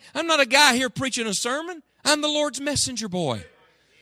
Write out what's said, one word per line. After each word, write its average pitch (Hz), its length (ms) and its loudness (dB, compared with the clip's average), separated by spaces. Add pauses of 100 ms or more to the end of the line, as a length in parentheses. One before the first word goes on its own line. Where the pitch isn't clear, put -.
(160)
I'm 320 100 -2
not 320 140 4
a 269 80 4
guy 269 280 6
here 262 140 0
preaching 247 380 -4
a 190 80 -2
sermon. 311 480 -6 (200)
I'm 294 180 2
the 302 60 0
Lord's 294 320 -2
messenger 262 480 -4
boy. 147 380 -2 (560)